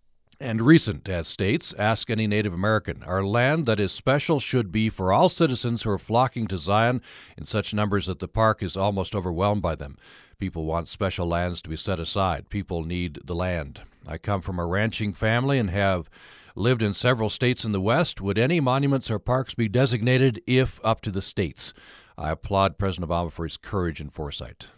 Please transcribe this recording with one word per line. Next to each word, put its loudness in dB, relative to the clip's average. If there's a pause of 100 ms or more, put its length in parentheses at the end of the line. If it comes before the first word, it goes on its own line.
(380)
and -2
recent, 6
as -2
states, -2
ask 0
any 0
Native 0
American. -2
Our -2
land 2
that 2
is 0
special 2
should 0
be 2
for 0
all 6
citizens 0
who -2
are 0
flocking 0
to -4
Zion 2 (380)
in -12
such -2
numbers 0
that -4
the -6
park 2
is -4
almost 0
overwhelmed 0
by 0
them. -12 (420)
People -4
want -2
special -2
lands -2
to -10
be -6
set -4
aside. -2
People -4
need -4
the -6
land. -4 (260)
I -10
come -4
from -6
a -2
ranching -2
family 0
and 0
have 0 (440)
lived 0
in 2
several 2
states 0
in -2
the 0
West. 0
Would -2
any 2
monuments 2
or -2
parks -2
be 0
designated 2
if 2
up 2
to -4
the -2
states?" -4 (460)
I -4
applaud 0
President -2
Obama -2
for -8
his -8
courage -4
and -12
foresight. -10